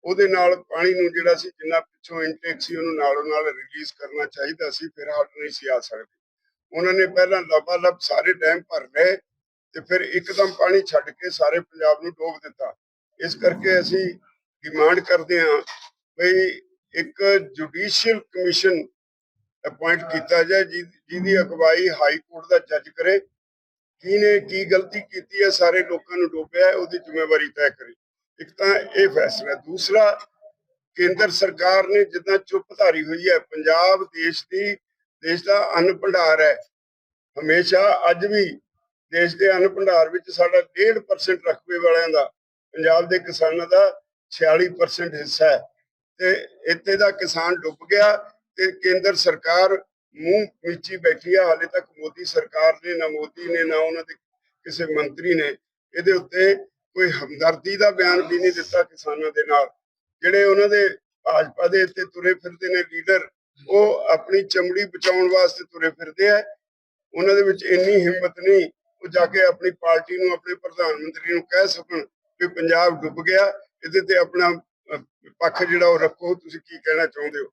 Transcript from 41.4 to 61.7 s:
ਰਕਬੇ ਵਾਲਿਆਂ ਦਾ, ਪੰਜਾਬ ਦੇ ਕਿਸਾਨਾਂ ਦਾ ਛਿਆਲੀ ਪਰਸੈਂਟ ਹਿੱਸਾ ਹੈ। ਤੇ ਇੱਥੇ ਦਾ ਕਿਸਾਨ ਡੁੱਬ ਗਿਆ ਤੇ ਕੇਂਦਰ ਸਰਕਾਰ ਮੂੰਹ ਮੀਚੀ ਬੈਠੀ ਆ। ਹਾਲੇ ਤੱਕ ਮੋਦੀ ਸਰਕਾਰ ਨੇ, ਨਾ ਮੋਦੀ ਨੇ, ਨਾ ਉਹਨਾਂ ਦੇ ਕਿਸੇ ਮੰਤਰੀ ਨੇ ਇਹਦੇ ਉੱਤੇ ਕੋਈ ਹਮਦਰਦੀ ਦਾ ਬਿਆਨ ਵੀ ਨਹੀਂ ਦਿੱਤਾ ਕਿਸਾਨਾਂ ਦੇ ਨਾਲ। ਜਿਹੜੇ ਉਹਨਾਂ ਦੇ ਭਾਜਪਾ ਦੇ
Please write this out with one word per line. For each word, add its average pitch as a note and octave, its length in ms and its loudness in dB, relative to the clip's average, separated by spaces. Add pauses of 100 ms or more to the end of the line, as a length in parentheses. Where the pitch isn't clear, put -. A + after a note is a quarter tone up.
ਰਕਬੇ F3 280 -6
ਵਾਲਿਆਂ E3 320 2
ਦਾ, D3+ 220 0 (400)
ਪੰਜਾਬ E3 380 2
ਦੇ F3+ 100 0
ਕਿਸਾਨਾਂ E3 480 -4
ਦਾ F#3+ 340 4 (280)
ਛਿਆਲੀ E3 400 2
ਪਰਸੈਂਟ E3+ 440 -4
ਹਿੱਸਾ D3 360 0
ਹੈ। C3 120 2 (560)
ਤੇ F#3 300 -2 (180)
ਇੱਥੇ F3 320 -2
ਦਾ G3+ 140 2
ਕਿਸਾਨ F3 480 -4
ਡੁੱਬ D#3+ 180 -8 (140)
ਗਿਆ G#3 260 4 (380)
ਤੇ F#3 160 -2
ਕੇਂਦਰ F#3 440 -2
ਸਰਕਾਰ F3+ 680 0 (320)
ਮੂੰਹ F#3 320 0 (200)
ਮੀਚੀ F3 300 -10
ਬੈਠੀ E3+ 380 -2
ਆ। F#3+ 100 4
ਹਾਲੇ E3 200 0
ਤੱਕ F3+ 200 -6 (140)
ਮੋਦੀ D#3 260 -14
ਸਰਕਾਰ D#3 480 0
ਨੇ, E3+ 240 -8
ਨਾ D#3+ 100 -4
ਮੋਦੀ E3 500 -8
ਨੇ, E3 60 0
ਨਾ D#3+ 140 -2
ਉਹਨਾਂ D#3+ 300 -4
ਦੇ E3 60 -20 (500)
ਕਿਸੇ E3 220 -8
ਮੰਤਰੀ D#3 500 -4
ਨੇ C#3+ 200 -4 (400)
ਇਹਦੇ F3 160 2
ਉੱਤੇ F#3 440 2 (380)
ਕੋਈ F3+ 180 0
ਹਮਦਰਦੀ D#3+ 640 -4
ਦਾ G#3 140 4
ਬਿਆਨ F3+ 300 2
ਵੀ F3 180 -2
ਨਹੀਂ F#3 120 2
ਦਿੱਤਾ F3 320 -2
ਕਿਸਾਨਾਂ D3+ 480 -8
ਦੇ D3+ 160 -2
ਨਾਲ। C#3+ 220 2 (520)
ਜਿਹੜੇ G3 220 2
ਉਹਨਾਂ G3+ 260 4
ਦੇ G3+ 200 4 (340)
ਭਾਜਪਾ D#3+ 440 0
ਦੇ F#3 140 2